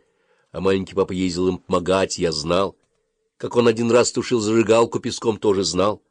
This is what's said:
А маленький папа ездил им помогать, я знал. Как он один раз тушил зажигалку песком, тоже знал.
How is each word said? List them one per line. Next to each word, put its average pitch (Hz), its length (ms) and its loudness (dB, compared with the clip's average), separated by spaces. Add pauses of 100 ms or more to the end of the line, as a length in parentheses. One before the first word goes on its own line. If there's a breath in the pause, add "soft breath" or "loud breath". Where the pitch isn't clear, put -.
(520)
А 82 80 -10
маленький 95 340 -2
папа 95 180 0
ездил 92 360 -2
им 92 100 -2
помогать, 92 600 -2
я 85 140 0
знал. 87 440 -2 (600)
Как 120 200 -8
он 120 120 4
один 113 220 2
раз 117 200 4
тушил 120 300 -2
зажигалку 113 580 2
песком, 110 400 -4
тоже 98 240 2
знал. 90 480 0